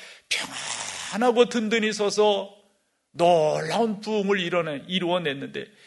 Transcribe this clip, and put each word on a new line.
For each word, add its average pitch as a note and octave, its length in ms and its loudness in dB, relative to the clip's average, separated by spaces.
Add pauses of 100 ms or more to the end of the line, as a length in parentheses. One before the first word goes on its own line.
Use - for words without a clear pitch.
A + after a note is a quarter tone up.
(300)
평안하고 - 1200 0
든든히 A3 420 0
서서 G3+ 640 2 (560)
놀라운 E3 880 2
부흥을 G3+ 400 0
이뤄내-, E3+ 480 -2
이루어냈는데 D#3+ 760 -2 (220)